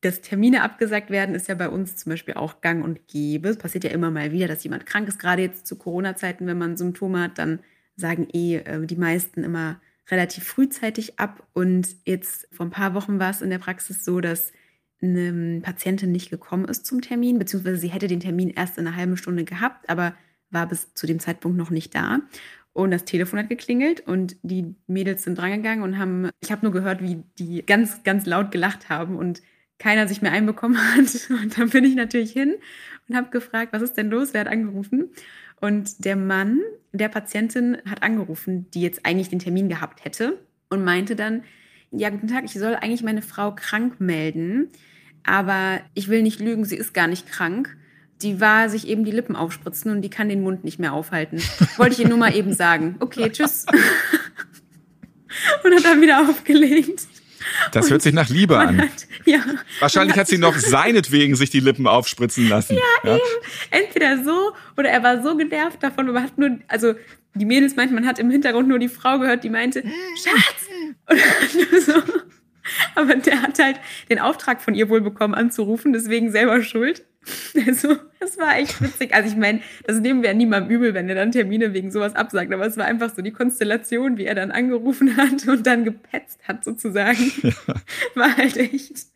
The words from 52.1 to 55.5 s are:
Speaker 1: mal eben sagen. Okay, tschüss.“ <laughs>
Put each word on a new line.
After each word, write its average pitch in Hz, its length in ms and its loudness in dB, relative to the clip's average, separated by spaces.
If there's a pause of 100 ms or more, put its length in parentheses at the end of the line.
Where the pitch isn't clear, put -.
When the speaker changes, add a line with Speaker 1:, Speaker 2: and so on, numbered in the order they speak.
Speaker 1:
mal 226 180 4
eben 196 180 2
sagen. 170 460 2
Okay, 233 300 -2
tschüss.“ - 400 -2
<laughs> - 1900 -2